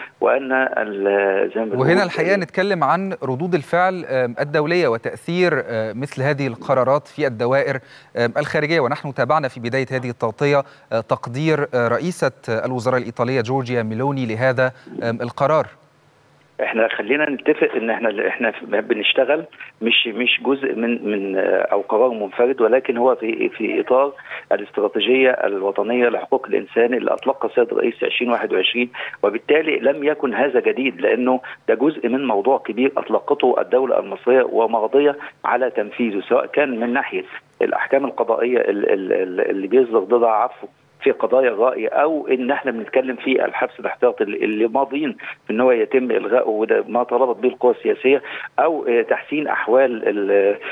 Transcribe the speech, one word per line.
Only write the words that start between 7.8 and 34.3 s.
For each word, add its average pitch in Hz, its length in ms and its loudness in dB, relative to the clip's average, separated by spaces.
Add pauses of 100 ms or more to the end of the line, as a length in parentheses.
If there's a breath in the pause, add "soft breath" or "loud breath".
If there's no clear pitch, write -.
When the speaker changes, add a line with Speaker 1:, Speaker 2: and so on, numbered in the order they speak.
Speaker 2:
آم، 120 200 0
الخارجية، 151 420 0
ونحن 139 340 -2
تابعنا 143 340 0
في 127 120 -12
بداية 120 320 -4
هذه 127 180 -4
التغطية، 131 480 0 (360 loud breath)
آه، 113 80 0
تقدير، 147 560 -2 (160)
آه، 120 140 2
رئيسة، 135 440 -2 (180)
آه، 113 160 -2
الوزراء 127 340 0
الإيطالية 120 420 -2
جورجيا 123 420 -2
ميلوني 127 420 -4
لهذا، 127 460 0 (320 loud breath)
آم، 117 180 -2
القرار. 139 440 0 (960)
Speaker 1:
احنا 110 240 0
خلينا 143 420 -2
نتفق 147 460 0
ان 113 140 -2
احنا، 107 380 -2
احنا 113 340 -2
بنشتغل 120 840 0 (360 loud breath)
مش، 117 260 0
مش 117 360 -2
جزء 139 320 0
من، 117 360 -2
من، 98 260 -2
آه، 92 340 2
او 101 100 2
قرار 110 280 2
منفرد، 117 520 0
ولكن 120 360 2
هو 120 180 4
في، 110 340 -2
في - 320 -4
اطار 139 320 2 (380 loud breath)
الاستراتيجيه 104 800 2
الوطنيه 101 800 0
لحقوق 117 380 -2
الانسان 107 460 0
اللي 117 200 0
اطلقها - 360 -2
السيد 113 220 2
الرئيس 117 320 0
عشرين 120 280 -2
واحد 110 220 0
وعشرين، 120 360 0 (340 loud breath)
وبالتالي 143 560 2
لم 165 240 0
يكن 143 300 0
هذا 127 260 2
جديد، 120 420 0
لانه 123 380 2 (280 loud breath)
ده 113 80 4
جزء 135 340 0
من 135 180 -2
موضوع 110 300 2
كبير 123 400 0
اطلقته 117 640 0
الدوله 123 380 2
المصريه 120 440 2